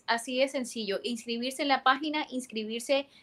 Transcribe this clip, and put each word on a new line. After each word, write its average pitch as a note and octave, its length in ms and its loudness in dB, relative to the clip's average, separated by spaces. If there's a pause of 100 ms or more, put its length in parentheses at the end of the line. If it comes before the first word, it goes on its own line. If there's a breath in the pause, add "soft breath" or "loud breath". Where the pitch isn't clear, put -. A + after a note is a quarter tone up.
así A#3+ 320 0
de C4+ 80 6
sencillo, A3 560 -2
inscribirse A#3+ 600 -2
en C#4+ 40 0
la C4 160 2
página, D4 480 2
inscribirse A#3+ 760 -2 (160)